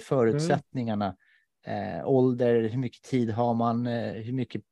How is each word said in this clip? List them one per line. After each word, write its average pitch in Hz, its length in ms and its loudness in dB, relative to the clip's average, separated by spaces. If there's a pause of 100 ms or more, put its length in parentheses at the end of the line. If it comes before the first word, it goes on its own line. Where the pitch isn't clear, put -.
förutsättningarna? 123 1080 0 (500)
Eh, 98 420 -6
ålder, 123 540 4
hur 113 180 -2
mycket 123 240 -8
tid 120 280 0
har 120 220 0
man, 117 340 0
eh, 113 260 -4
hur 110 200 -8
mycket 131 280 -6 (100)